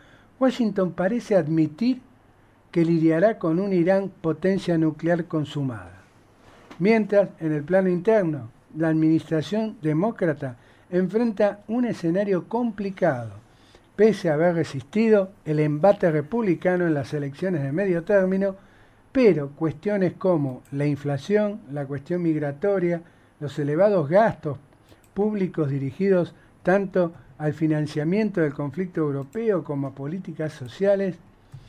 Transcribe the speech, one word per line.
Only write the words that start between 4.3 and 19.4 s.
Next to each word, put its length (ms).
nuclear 480
consumada. 800
Mientras, 520
en 120
el 100
plano 260
interno, 640
la 120
administración 920
demócrata 760
enfrenta 800
un 180
escenario 600
complicado, 840
pese 320
a 60
haber 220
resistido 760
el 140
embate 500
republicano 760
en 60
las 220
elecciones 480
de 100
medio 320
término, 520
pero 420